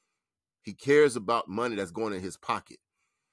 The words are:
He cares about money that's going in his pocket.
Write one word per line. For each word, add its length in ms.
He 120
cares 420
about 340
money 260
that's 160
going 220
in 80
his 160
pocket. 400